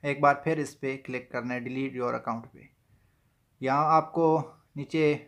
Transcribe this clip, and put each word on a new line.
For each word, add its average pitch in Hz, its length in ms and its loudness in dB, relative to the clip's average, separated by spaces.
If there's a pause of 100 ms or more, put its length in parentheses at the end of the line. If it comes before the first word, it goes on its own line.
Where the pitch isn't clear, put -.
एक 143 160 -2
बार 143 240 4
फिर 160 160 0
इस 139 160 -6
पे 135 220 -6
क्लिक 127 340 -10
करना 123 220 -6
है 123 100 -6
delete 127 360 -6
your 123 140 -2
account 117 320 -6
पे। - 220 -20 (920)
यहाँ 143 320 2
आपको 160 340 4 (500)
नीचे 156 280 -2 (240)